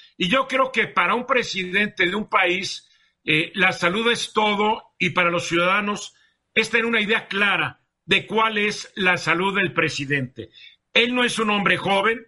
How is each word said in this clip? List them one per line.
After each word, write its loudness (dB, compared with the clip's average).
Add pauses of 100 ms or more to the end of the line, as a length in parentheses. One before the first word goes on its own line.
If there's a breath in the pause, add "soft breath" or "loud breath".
(180 soft breath)
y -2
yo 2
creo 0
que 0
para 0
un -4
presidente 0
de -2
un -4
país, -2 (360 soft breath)
eh, 0
la 2
salud 0
es -4
todo, 0
y 0
para 2
los -2
ciudadanos 0 (380 soft breath)
es 0
tener 2
una 2
idea -2
clara -2 (240)
de 0
cuál 0
es -4
la 2
salud 0
del 0
presidente. -4 (420 loud breath)
Él 2
no 2
es 0
un 0
hombre 2
joven, 0